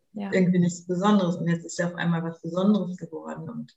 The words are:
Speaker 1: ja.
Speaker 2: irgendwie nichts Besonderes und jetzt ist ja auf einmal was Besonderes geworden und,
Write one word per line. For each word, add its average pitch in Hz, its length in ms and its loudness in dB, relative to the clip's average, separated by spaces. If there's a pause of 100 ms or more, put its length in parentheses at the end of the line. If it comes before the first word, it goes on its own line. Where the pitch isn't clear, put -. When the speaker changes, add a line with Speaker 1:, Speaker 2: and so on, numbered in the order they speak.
(140)
Speaker 1:
ja. 202 180 -8
Speaker 2:
irgendwie 185 280 4
nichts 175 260 0
Besonderes 180 520 2
und 165 100 -2
jetzt 165 180 0
ist - 140 -10
ja 175 80 0
auf 175 80 -6
einmal 165 280 -2
was 165 160 -8
Besonderes 180 580 0
geworden 160 520 -12
und, - 280 -12